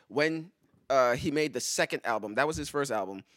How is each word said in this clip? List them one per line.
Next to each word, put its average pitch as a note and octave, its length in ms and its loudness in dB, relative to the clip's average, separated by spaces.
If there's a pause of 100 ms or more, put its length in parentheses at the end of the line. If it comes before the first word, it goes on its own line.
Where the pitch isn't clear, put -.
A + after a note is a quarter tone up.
when, D#3+ 420 0 (400)
uh, B2+ 260 6
he A#2+ 140 -2
made D3+ 240 0
the B2 60 -2
second - 440 -2
album. G#2 300 -2
That C3 120 2
was D#3 100 -2
his D3 120 -6
first C#3 240 -2
album. G2 320 -4 (120)